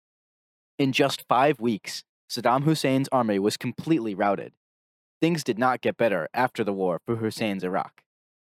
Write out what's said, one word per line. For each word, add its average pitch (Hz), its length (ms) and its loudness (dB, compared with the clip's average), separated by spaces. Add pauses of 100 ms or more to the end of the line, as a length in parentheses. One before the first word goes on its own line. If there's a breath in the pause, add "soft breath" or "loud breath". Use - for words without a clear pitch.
(760)
In 139 140 2
just 135 360 0
five 135 320 4
weeks, 110 440 -4 (260)
Saddam 120 340 2
Hussein's 135 480 2
army 113 280 2
was 104 180 0
completely 120 560 -2
routed. 101 400 -2 (640)
Things 165 240 0
did 110 140 -2
not 127 240 0
get 107 160 0
better 98 380 2
after 120 280 0
the 104 100 0
war 92 300 0
for 117 120 -2
Hussein's 107 480 -4
Iraq. 92 400 -4 (540)